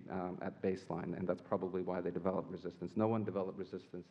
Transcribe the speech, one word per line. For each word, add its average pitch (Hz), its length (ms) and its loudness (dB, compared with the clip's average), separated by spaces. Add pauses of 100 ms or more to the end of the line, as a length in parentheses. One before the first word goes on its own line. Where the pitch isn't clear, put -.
um, 90 320 -2
at 95 200 -4
baseline, 87 560 0
and 92 100 -2
that's 90 140 2
probably 92 400 0
why 90 200 0
they 87 80 2
developed 87 400 0
resistance. 87 460 -6
No 110 120 6
one 113 160 4
developed 95 360 0
resistance 92 520 -8